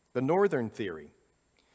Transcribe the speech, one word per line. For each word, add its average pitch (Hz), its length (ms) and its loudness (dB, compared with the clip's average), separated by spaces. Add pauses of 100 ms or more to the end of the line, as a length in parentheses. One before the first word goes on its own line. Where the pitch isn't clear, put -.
(140)
the 127 80 -2
Northern 151 500 2
Theory. 80 400 -8 (640)